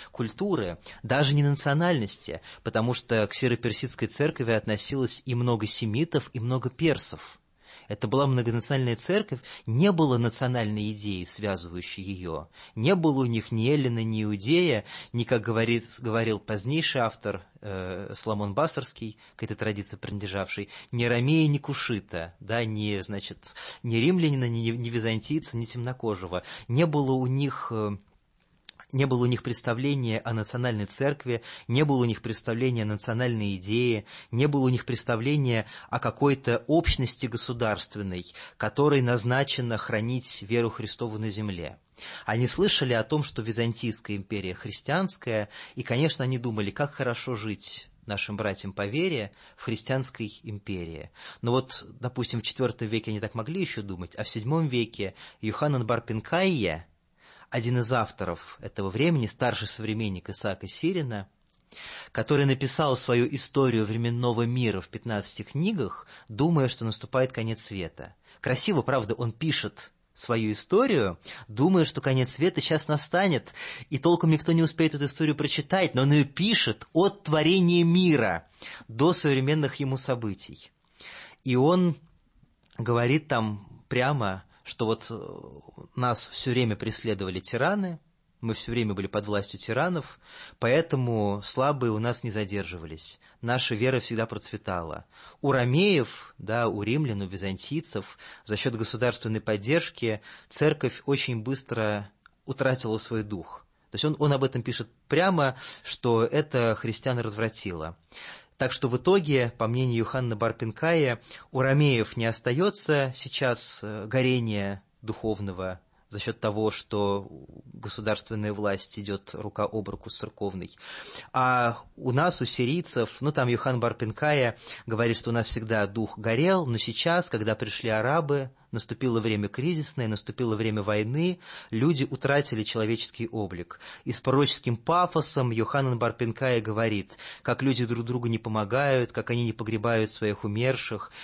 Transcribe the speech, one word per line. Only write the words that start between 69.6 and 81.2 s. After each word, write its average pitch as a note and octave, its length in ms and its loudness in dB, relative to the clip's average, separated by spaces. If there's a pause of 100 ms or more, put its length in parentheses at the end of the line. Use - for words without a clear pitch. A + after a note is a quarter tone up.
свою A2+ 380 0
историю, D#3+ 640 2 (300)
думая, D#3 360 4
что - 160 -2
конец C3 340 2
света E3 260 2
щас - 280 0
настанет, D#3+ 640 2 (360)
и C#3 100 -2
толком E3 320 4
никто D#3 220 4
не E3 100 6
успеет D#3 320 2
эту C#3+ 120 -2
историю D3+ 280 0
прочитать, D3+ 600 0
но B2+ 80 4
он C#3 100 6
ее D3 120 8
пишет - 680 2
«От G3 320 2
творения E3+ 600 6
мира D#3 640 4 (420)
до C#3 240 4
современных C#3 640 2
ему C3+ 200 -2
событий». A2+ 760 -4 (760)